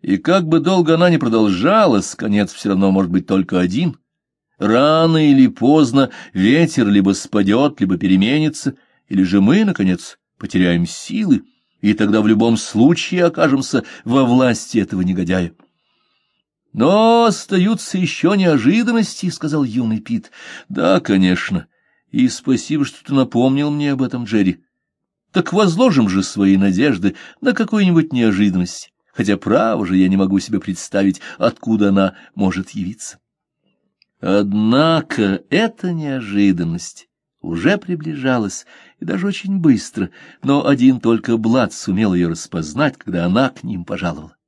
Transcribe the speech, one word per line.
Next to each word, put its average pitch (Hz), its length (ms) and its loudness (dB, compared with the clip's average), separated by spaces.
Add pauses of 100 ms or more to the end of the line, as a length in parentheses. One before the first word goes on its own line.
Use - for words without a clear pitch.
И - 160 -2
как 170 320 0
бы 160 120 2
долго 175 340 2
она 175 160 4
ни 165 80 2
продолжалась, 113 960 0
конец 104 400 -2
всё - 160 -6
равно 98 200 2
может 95 200 0
быть 90 160 -2
только 92 340 0
один. 110 380 -2 (600)
Рано 156 720 2
или 135 180 6
поздно 135 640 2 (220)
ветер 123 560 2
либо 101 240 4
спадёт, 107 680 0
либо 95 180 0
переменится, 131 760 0 (320)
или 95 160 0
же 95 200 2
мы, 175 240 4
наконец, 95 520 -2 (200)
потеряем 87 480 0
силы, - 560 -2 (400)
и 107 100 2
тогда 107 300 0
в 104 40 2
любом 110 300 2
случае 170 680 0
окажемся 139 580 -2 (200)
во 131 200 2
власти 120 540 0
этого 95 240 -2
негодяя». 90 500 -2 (1200)
«Но 220 520 4
остаются 196 720 -2
ещё 180 360 0
неожиданности», — 190 960 0
сказал 151 320 -4
юный 113 380 -2
Пит. 113 300 -8 (380)
«Да, 92 320 2
конечно. 92 680 0 (420)
И 127 180 0
спасибо, 139 560 -2
что - 200 -16
ты - 80 -8
напомнил 135 580 0
мне 147 220 -2
об 135 100 -4
этом, 123 220 -6
Джерри. 98 400 0 (680)
Так - 200 -2
возложим 175 560 2
же 95 140 0
свои 98 340 2
надежды 98 580 0 (280)
на 269 100 0
какую-нибудь 185 600 0
неожиданность, 101 800 0 (200)
хотя, 104 240 -2
право 107 500 0
же, 92 100 0
я 92 120 4
не 95 80 2
могу 95 220 0
себе 101 220 -4
представить, 98 600 -2 (180)
откуда 107 520 0
она 95 240 0 (200)
может 95 360 -4
явиться». - 480 -12 (1040)
Однако 107 1300 0
эта 196 420 -4
неожиданность 101 1160 -4 (320)
уже 87 360 -2
приближалась, 147 880 -6 (320)
и - 60 -14
даже 180 220 -4
очень 196 320 -6
быстро, 110 520 0 (320)
но 139 240 0
один 131 340 2
только 117 360 0
Блад 113 360 0
сумел 98 420 -2
её 87 160 0
распознать, 82 640 -6
когда 87 300 -6
она 123 240 0
к - 120 -20
ним 90 220 -8
пожаловала. 82 520 -10 (120)